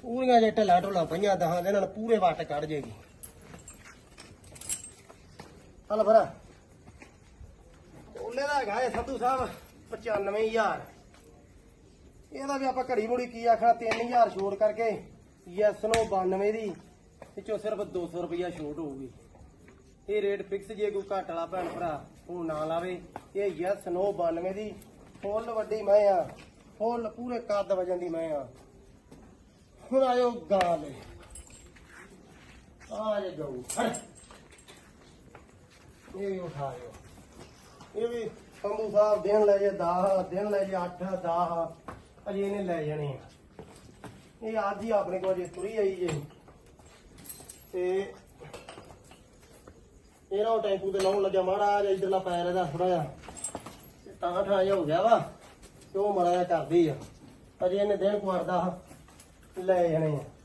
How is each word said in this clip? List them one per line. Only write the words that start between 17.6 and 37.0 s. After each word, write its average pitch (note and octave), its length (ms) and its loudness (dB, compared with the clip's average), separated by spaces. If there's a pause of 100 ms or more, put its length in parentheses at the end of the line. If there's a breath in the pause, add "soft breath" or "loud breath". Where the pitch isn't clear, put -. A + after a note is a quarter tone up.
ਦੋ F3+ 260 -6
ਸੌ F3 160 -8
ਰੁਪਈਆ E3+ 280 -4
ਛੋਟ D3+ 280 -8
ਹੋਊਗੀ। C3+ 300 -8 (1000)
ਇਹ G#3 140 0
ਰੇਟ G3+ 260 -2
ਫਿਕਸ, G3 240 -6
ਜੇ G3+ 180 -2
ਕੋਈ G3 120 -2
ਘੱਟ F#3+ 260 -4
ਵਾਲਾ E3+ 180 -4
ਭੈਣ F3+ 220 -6
ਭਰਾ D#3 360 -6 (220)
ਫੋਨ F3 200 -6
ਨਾ D#3 180 -2
ਲਾਵੇ। E3+ 360 -4 (360)
ਇਹ F3+ 280 -2
yes G3 280 -2
no F#3+ 200 0
ਬਾਨਵੇਂ E3+ 420 -2
ਦੀ G#3+ 200 -8 (480)
ਫੁੱਲ A3 280 -4
ਵੱਡੀ G#3+ 320 -2
ਮੈਂ G3+ 260 8
ਆ, F#3 140 4 (560)
ਫੁੱਲ A#3 320 -2
ਪੂਰੇ A#3+ 280 -6
ਕੱਦ G3+ 340 -2
ਵਜਨ F3+ 260 0
ਦੀ F3+ 100 -4
ਮੈਂ E3 240 -4
ਆ। C#3 140 -4 (1500)
ਹੁਣ C4 100 6
ਆਇਓ B3 280 4
ਗਾਂ F#3 480 2
ਲੈ, D3+ 140 -10 (2000)
ਆ G#3+ 280 -2
ਜੇ F#3 100 -6
ਗਊ, C#3 320 -8 (180)
ਹਟ। - 180 0 (2250)
ਇਹ G3 140 -4
ਵੀ F#3 80 -4
ਉਠਾਇਓ। C#3 540 -8 (1040)